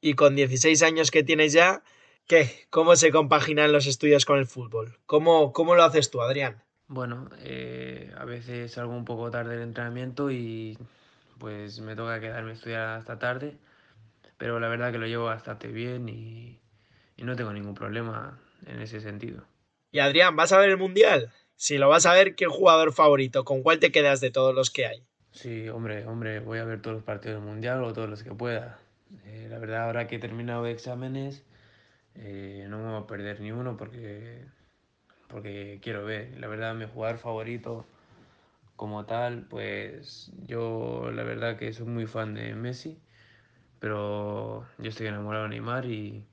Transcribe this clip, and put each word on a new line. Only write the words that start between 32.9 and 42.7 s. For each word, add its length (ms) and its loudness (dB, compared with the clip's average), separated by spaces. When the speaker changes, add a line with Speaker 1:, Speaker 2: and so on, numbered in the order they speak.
Speaker 2:
voy 120 -8
a 40 -16
perder 340 -12
ni 120 -10
uno 240 -8
porque, 680 -16
porque 540 -14
quiero 220 -10
ver. 340 -10
La 80 -14
verdad, 280 -10
mi 120 -10
jugador 320 -8
favorito 680 -10
como 300 -10
tal, 420 -6
pues, 840 -12
yo 640 -8
la 100 -8
verdad 360 -8
que 140 -10
soy 140 -12
muy 200 -6
fan 280 -8
de 200 -12
Messi, 440 -12